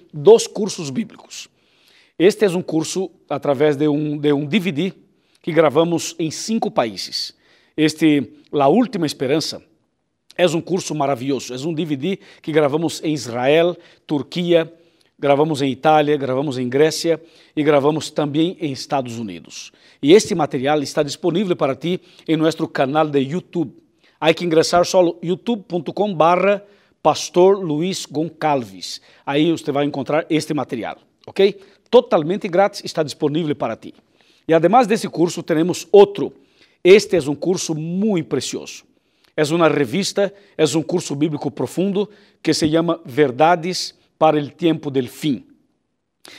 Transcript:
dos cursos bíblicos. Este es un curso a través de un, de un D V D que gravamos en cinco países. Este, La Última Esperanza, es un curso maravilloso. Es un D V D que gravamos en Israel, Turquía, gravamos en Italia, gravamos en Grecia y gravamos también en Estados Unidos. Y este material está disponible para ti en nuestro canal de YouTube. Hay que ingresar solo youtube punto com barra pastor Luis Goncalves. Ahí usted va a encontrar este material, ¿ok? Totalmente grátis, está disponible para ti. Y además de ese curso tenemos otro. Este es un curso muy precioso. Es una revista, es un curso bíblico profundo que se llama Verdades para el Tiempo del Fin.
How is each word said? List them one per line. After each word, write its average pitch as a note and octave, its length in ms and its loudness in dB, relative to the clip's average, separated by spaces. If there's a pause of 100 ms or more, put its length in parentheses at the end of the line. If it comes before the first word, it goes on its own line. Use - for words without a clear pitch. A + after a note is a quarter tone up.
(120)
dos G3 360 6
cursos F#3 440 -8
bíblicos. - 580 -10 (680)
Este G3+ 300 4
es E3+ 80 0
un F3+ 80 -2
curso D#3+ 480 -4 (180)
a C#3 120 -6
través C#3+ 360 2
de D3+ 120 0
un, D3+ 320 -2
de D3 120 2
un C#3+ 160 -2
D F3+ 120 0
V F3 120 -4
D F3+ 220 -4 (480)
que E3+ 100 -6
gravamos D#3+ 640 2
en D#3+ 140 -4
cinco A3 420 -4
países. - 640 -6 (420)
Este, D3+ 540 2 (200)
La C#3 160 2
Última G3 360 0
Esperanza, C#3 560 -4 (760)
es E3+ 200 2
un E3 80 -2
curso E3+ 320 -6
maravilloso. C#3 600 -4
Es B2+ 80 -10
un E3 120 -6
D D#3+ 100 -4
V D3+ 140 -4
D F3 220 -4 (200)
que - 100 -10
gravamos D3+ 540 0
en D#3+ 60 -2
Israel, C#3+ 680 0 (280)
Turquía, E3 640 0 (460)
gravamos C#3+ 420 2
en C#3 80 0
Italia, D3+ 480 2
gravamos C3 400 -4
en B2+ 140 -4
Grecia D#3 500 0 (340)
y D#3 80 -2
gravamos D3 520 2
también D#3+ 440 -2
en D3 140 -6
Estados B2 460 -6
Unidos. - 560 -14 (260)
Y C#3+ 140 6
este G#3+ 200 2
material D3 480 -2
está D3+ 220 -4
disponible E3+ 500 -2
para C3+ 240 -2
ti F3 220 -4 (260)
en D#3+ 120 0
nuestro D#3+ 340 0
canal D3+ 400 0
de C#3 140 2
YouTube. E3 520 -6 (420)
Hay D#3 120 2
que F3 120 -2
ingresar F3 420 2
solo F3+ 340 2
youtube F#3 460 -4
punto F3 260 -6
com G3 240 -4
barra F3+ 480 2 (380)
pastor F#3 600 2
Luis E3 460 -4
Goncalves. C#3 960 -6 (240)
Ahí D#3 260 0
usted D3+ 220 -4
va C#3+ 80 0
a - 20 0
encontrar D3 460 -4
este D#3 240 -2
material, A#2+ 420 -6 (300)
¿ok? - 140 -6 (500)
Totalmente G#3+ 580 2
grátis, G3 340 0
está - 220 -6
disponible D3 500 -4
para A2+ 240 -6
ti. - 140 -18 (540)
Y D#3 80 2
además F#3 340 4
de A3 60 2
ese E3 160 -4
curso E3 320 -2
tenemos E3 480 -2
otro. G3 420 6 (500)
Este G3 340 6
es C#3 100 0
un D3 80 -2
curso E3 400 -4
muy F3 480 -2
precioso. - 640 -8 (500)
Es D#3 160 0
una E3 180 4
revista, D#3 640 -2 (240)
es D3+ 160 2
un D#3+ 120 0
curso E3 320 -4
bíblico D3 340 -4
profundo F#3 580 -4 (320)
que D#3 140 0
se D3+ 160 0
llama E3 340 0
Verdades D3+ 920 0 (180)
para D#3 220 4
el C#3 140 -6
Tiempo D#3+ 360 -2
del C3 200 -2
Fin. C3 440 -6 (880)